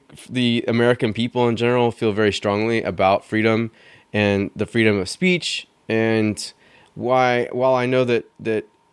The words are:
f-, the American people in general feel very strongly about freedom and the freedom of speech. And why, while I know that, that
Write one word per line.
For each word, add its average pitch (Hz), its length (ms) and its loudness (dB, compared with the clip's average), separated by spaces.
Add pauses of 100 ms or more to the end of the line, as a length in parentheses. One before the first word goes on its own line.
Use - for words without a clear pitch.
(140)
f-, - 160 -20
the 120 380 0
American 117 460 2
people 120 360 0
in 113 80 0
general 120 340 2
feel 110 220 -2
very 104 180 2
strongly 110 500 -2
about 95 440 0
freedom 110 460 0 (420)
and 101 420 0
the 104 100 -4
freedom 110 340 2
of 92 100 -6
speech. - 580 -2 (220)
And 110 640 0 (420)
why, 123 560 0
while 131 240 2
I 123 100 0
know 127 200 2
that, 117 200 0 (140)
that 110 260 -4 (280)